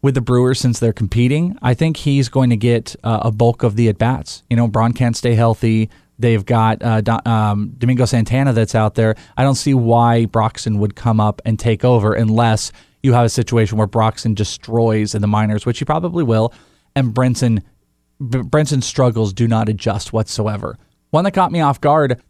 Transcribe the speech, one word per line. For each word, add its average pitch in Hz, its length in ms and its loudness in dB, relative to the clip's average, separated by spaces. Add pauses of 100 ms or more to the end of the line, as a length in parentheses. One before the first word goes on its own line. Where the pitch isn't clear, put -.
with - 120 2
the 131 60 0
Brewers 123 400 2
since 123 180 0
they're 113 140 0
competing. 127 680 0
I 120 100 0
think 160 240 0
he's 139 320 0
going 131 220 2
to 117 60 2
get, 117 460 0
uh, 113 200 -2
a 110 100 0
bulk 117 300 0
of 107 140 0
the 117 120 2
at-bats. 113 640 -4
You 120 60 0
know, 117 120 2
Braun 113 240 0
can't 120 240 -2
stay 120 180 0
healthy. 110 540 0 (280)
They've 113 300 0
got, 113 340 0
uh, 113 200 0
Do-, 113 280 -4
um, 104 480 -2
Domingo 123 280 0
Santana 127 480 0
that's 113 240 0
out 110 180 0
there. 110 220 0 (200)
I 127 60 0
don't 135 140 2
see 139 180 0
why 117 520 2
Broxton 110 520 -2
would 101 160 -2
come 113 240 0
up 107 260 -2
and 113 140 -2
take 113 260 -2
over 110 300 2
unless 110 560 0 (320)
you 131 120 4
have 120 100 4
a 117 40 2
situation 110 500 0
where 107 100 0
Broxton 110 460 -2
destroys 110 800 -2
in 101 60 -2
the 104 40 0
minors, 107 400 0
which 120 140 -4
he 147 40 -4
probably 170 380 -2
will, 113 300 0 (420)
and 127 180 0
Brinson, 120 500 0 (580)
B-, 127 180 -4
Brinson's 143 480 0
struggles 113 460 0
do 117 160 0
not 110 200 0
adjust 104 440 -4
whatsoever. 107 680 -4 (320)
One 160 140 2
that 196 80 0
caught 180 180 2
me 170 100 0
off 143 200 2
guard 143 500 2